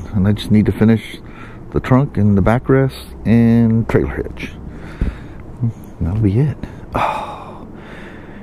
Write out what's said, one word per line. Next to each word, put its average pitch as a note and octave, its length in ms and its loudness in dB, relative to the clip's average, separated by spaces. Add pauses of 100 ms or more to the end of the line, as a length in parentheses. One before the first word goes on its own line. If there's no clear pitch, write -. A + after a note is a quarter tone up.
(140)
and G2 140 4
I G#2+ 40 4
just - 180 -4
need G#2+ 160 6
to G2 60 2
finish A2 460 2 (520)
the D2 100 -2
trunk C3 380 2
and G2+ 180 6
the F#2+ 60 4
backrest C3 840 2
and A#2 640 4
trailer C#2 280 2
hitch. - 360 -8 (1500)
That'll F2+ 180 -2
be G#2 180 2
it. C#3+ 200 0 (360)
Oh, - 720 -6 (760)